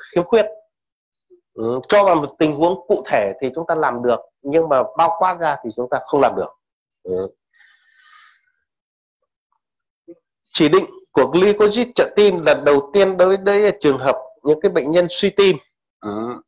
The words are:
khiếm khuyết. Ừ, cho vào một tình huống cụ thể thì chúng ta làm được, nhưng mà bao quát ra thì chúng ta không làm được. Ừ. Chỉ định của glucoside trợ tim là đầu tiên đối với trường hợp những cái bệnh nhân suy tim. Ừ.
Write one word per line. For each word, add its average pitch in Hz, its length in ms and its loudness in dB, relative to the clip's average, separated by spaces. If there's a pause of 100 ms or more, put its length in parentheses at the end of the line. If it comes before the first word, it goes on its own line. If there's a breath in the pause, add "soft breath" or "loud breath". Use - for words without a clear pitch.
(120)
khiếm 175 120 -2
khuyết. 214 220 0 (1080)
Ừ, 117 340 -6
cho 202 160 4
vào 190 120 2
một 147 240 -4
tình 151 160 0
huống 165 320 -2
cụ - 180 -2
thể 101 360 -2
thì 131 140 -4
chúng 165 120 -8
ta 165 80 -4
làm 123 280 -4
được, 120 160 0 (220)
nhưng 156 280 -2
mà 135 140 2 (140)
bao 165 220 0
quát 180 200 -2
ra 151 240 -4
thì 117 120 -10
chúng 123 160 -6
ta 131 160 -4
không 143 140 0
làm 113 140 2
được. 90 140 -6 (540)
Ừ. 92 260 -6 (3250 soft breath)
Chỉ 151 160 2
định 185 160 2 (260)
của 135 220 2
glucoside 208 600 0
trợ - 200 0
tim 202 300 4
là 151 80 4
đầu 139 400 2
tiên 190 240 2
đối 185 200 4
với 202 420 2
trường 139 180 2
hợp 131 180 -2 (280)
những 151 180 0
cái 196 100 0
bệnh 151 200 -2
nhân 175 180 2
suy 196 200 -2
tim. 190 280 2 (480)
Ừ. 110 420 -10